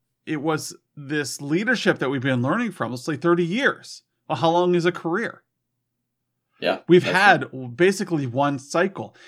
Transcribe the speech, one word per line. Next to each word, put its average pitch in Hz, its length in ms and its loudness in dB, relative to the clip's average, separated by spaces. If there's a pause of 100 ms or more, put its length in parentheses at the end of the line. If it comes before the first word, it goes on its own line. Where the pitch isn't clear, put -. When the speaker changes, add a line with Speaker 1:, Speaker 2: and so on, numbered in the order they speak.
(260)
Speaker 1:
it 147 160 -6
was 156 340 -4 (200)
this 143 440 -6
leadership 180 600 0
that 135 100 -2
we've 139 100 -2
been 127 220 0
learning 196 300 -2
from, 117 180 -6
let's 123 140 -10
say, 156 120 -4
thirty 175 300 2
years. 208 560 -4 (260)
Well, 160 80 -4
how 160 140 2
long 175 240 4
is 170 100 2
a 175 80 2
career? 180 500 -6 (1160)
Speaker 2:
Yeah, 90 280 -2
Speaker 1:
We've 175 160 8
Speaker 2:
that's - 120 0
Speaker 1:
had 185 340 4
Speaker 2:
true. 127 180 -10
Speaker 1:
basically 170 580 0
one 139 320 -2
cycle. 165 560 -4 (140)